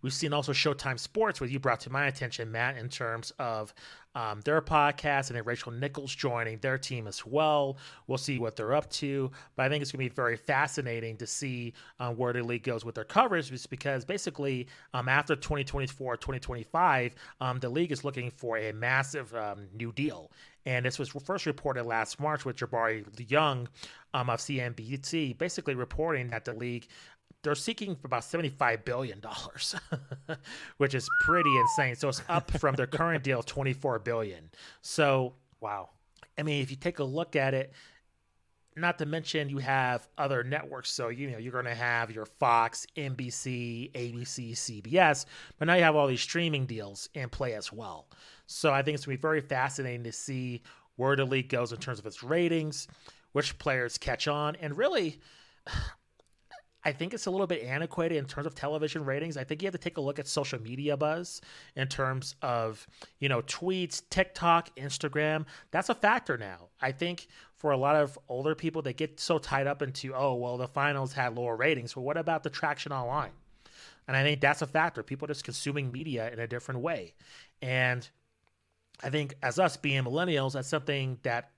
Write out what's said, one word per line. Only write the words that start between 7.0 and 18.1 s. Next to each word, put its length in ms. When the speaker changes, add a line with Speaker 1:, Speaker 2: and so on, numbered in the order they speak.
Speaker 1:
as 200
well. 520
We'll 100
see 220
what 160
they're 180
up 180
to, 380
but 80
I 60
think 120
it's 100
gonna 140
be 40
very 280
fascinating 800
to 100
see, 460
um, 160
where 180
the 80
league 220
goes 220
with 100
their 80
coverage, 460
just 200
because 360
basically, 640
um, 160
after 260
twenty 300
twenty-four, 520
twenty 220
twenty-five, 760
um, 180
the 100
league 220
is 140
looking 260